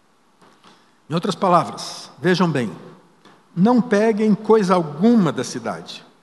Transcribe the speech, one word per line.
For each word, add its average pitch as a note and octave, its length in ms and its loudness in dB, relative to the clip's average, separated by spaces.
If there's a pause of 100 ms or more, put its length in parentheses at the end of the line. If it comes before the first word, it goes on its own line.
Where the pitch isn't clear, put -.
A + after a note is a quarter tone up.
(1080)
Em - 40 -8
outras F3 200 -4
palavras, - 800 -2 (100)
vejam E3+ 300 2
bem, B2 200 -2 (840)
não A3+ 260 4
peguem G#3+ 540 0
coisa G#3+ 400 2
alguma F3 560 2
da B2 120 -4
cidade. A2 640 -10 (180)